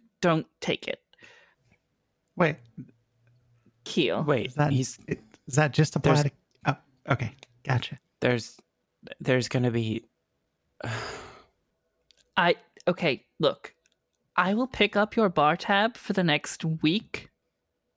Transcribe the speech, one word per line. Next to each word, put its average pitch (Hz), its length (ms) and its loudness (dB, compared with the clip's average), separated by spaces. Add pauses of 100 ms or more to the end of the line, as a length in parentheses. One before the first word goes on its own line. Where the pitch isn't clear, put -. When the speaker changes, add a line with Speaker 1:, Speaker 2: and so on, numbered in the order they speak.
(200)
Speaker 1:
don't 160 260 2 (140)
take - 260 -4
it. - 140 -8 (1400)
Speaker 2:
Wait. 160 200 2 (1300)
Speaker 1:
Keel. 110 380 0
Speaker 3:
Wait, 143 260 0
Speaker 2:
Is 127 60 -16
that, 147 180 2
Speaker 3:
he's 127 260 -2 (100)
Speaker 2:
is - 460 -10
that 147 180 2
just - 240 2
apply 139 180 4
Speaker 3:
there's 147 100 4
Speaker 2:
to, 143 60 -2 (360)
oh, - 460 -4
okay. 123 220 -4 (300)
Gotcha. - 340 -2 (220)
Speaker 3:
There's, 120 360 0 (640)
there's 127 280 0
gonna 123 220 0
be 113 340 -2 (760)
<sighs> - 1500 -14
Speaker 1:
I, 175 200 4 (300)
okay, 165 380 -2 (160)
look. - 340 -2 (640)
I 180 180 2
will 247 140 -2
pick - 260 0
up 208 220 0
your 220 120 4
bar 160 280 2
tab 208 400 0
for - 160 -8
the 190 100 0
next 151 420 -2
week 160 680 -2 (680)